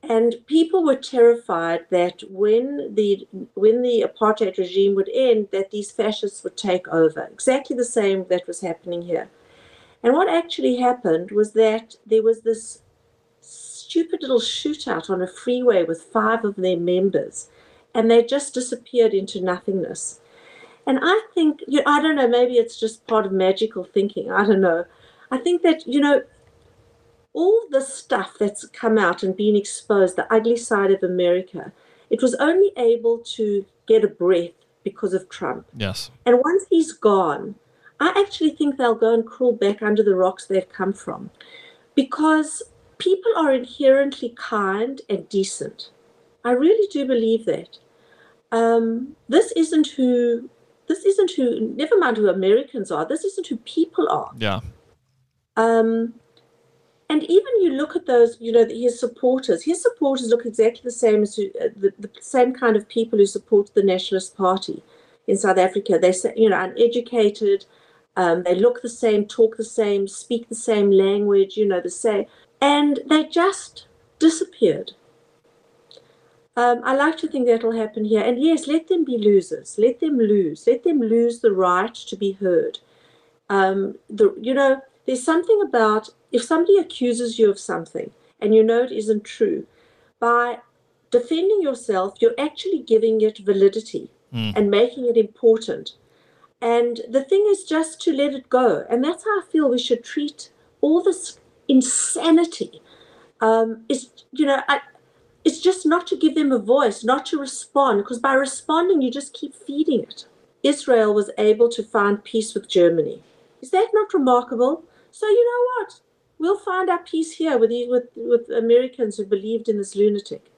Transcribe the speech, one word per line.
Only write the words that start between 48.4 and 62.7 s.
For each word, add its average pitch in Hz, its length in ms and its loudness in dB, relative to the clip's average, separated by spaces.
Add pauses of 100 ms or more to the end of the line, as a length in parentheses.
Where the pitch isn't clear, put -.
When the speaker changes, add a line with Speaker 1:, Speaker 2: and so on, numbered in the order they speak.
Speaker 1:
Um, 233 640 0 (140)
this 311 240 2
isn't 311 380 0
who, 240 600 0 (380)
this 359 160 -4
isn't 392 320 2
who, 247 240 0 (160)
never 302 200 0
mind 269 200 2
who 208 120 2
Americans 196 600 0
are, 254 160 -4
this 311 160 -6
isn't 392 240 -8
who 247 120 -8
people - 520 -4
are. - 260 -4
Speaker 2:
Yeah. 98 240 -2 (960)
Speaker 1:
Um, 226 580 0 (960)
and 302 140 0
even 427 360 2
you 339 120 2
look 285 240 -4
at 339 100 -6
those, 240 340 4
you 233 120 -6
know, 233 120 6
his 233 360 -2
supporters, 247 640 -2
his 349 180 -2
supporters 269 460 0
look 233 180 0
exactly 226 380 0
the 247 80 -8
same 214 320 2
as 208 100 -6
who, 202 120 -4 (140)
uh, - 160 -2
the, 196 220 0
the - 120 -14 (100)
same 254 340 0
kind 233 220 0